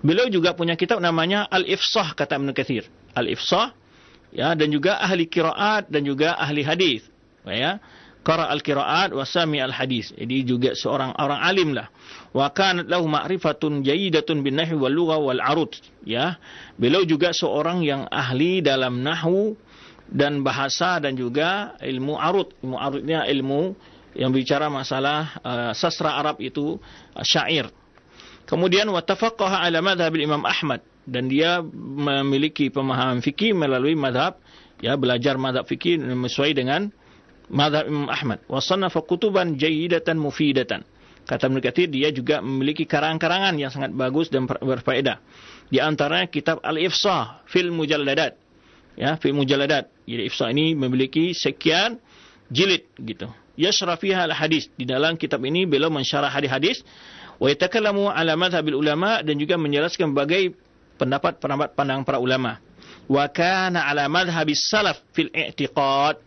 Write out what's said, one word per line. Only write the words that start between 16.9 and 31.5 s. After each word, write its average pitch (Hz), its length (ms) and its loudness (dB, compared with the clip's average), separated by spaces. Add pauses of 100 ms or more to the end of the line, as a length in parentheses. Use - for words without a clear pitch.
juga 160 240 2
seorang 160 480 0
yang 139 320 0
ahli 139 480 0
dalam 131 400 0
nahwu 170 560 0 (480)
dan 143 400 0
bahasa 139 560 0
dan 139 160 -2
juga 151 640 -2
ilmu 131 400 -4
arud. 180 400 0
Ilmu 127 160 -6
arudnya 139 480 -2
ilmu 139 480 0 (400)
yang 131 240 0
bicara 143 320 0
masalah, 139 720 -4
eh, 120 320 -4
sastra 143 480 -2
Arab 147 240 -2
itu, 143 320 -4 (400)
eh, - 80 -8
syair. 143 480 0 (720)
Kemudian 185 480 2
wa 175 80 0
tafaqaha 196 640 0
ala 165 160 2
madhabil 165 480 2
Imam 151 160 0
Ahmad, 127 400 -2 (240)
dan 127 220 -2
dia 165 340 2